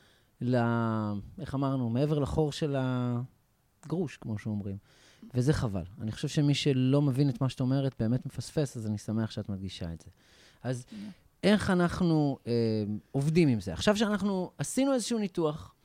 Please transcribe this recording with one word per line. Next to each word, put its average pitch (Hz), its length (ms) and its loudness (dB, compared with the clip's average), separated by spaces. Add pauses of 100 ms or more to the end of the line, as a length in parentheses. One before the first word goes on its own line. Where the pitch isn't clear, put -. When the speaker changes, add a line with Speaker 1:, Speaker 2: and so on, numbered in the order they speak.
(400)
Speaker 1:
ל-, 127 160 2 (800)
איך 147 160 -8
אמרנו? 135 360 0
מעבר 147 280 2
לחור 147 340 0
של 143 260 -2
הגרוש, 127 1400 -4
כמו 113 220 -6
שאומרים. 101 380 -4 (580)
וזה 123 180 2
חבל. 98 300 0 (180)
אני 110 120 -4
חושב - 160 -6
שמי 143 260 4
שלא 135 480 4
מבין 143 260 4
את 123 120 -2
מה 131 80 2
שאת - 120 -6
אומרת, 135 400 2
באמת 117 260 0
מפספס, 135 500 -4
אז 110 100 -6
אני 107 120 -2
שמח 110 320 -2
שאת - 180 -8
מדגישה 95 440 -8
את 82 80 -10
זה. - 100 -20 (520)
אז 123 220 -6
Speaker 2:
תודה. 214 180 -14 (400)
Speaker 1:
איך 202 280 4
אנחנו, 170 760 2
אה, 117 60 -2 (580)
עובדים 156 380 4
עם 113 120 2
זה? 92 120 -6
עכשיו 208 240 2
שאנחנו 202 600 0
עשינו 269 360 0
איזשהו 233 240 -2
ניתוח, 165 560 -2 (100)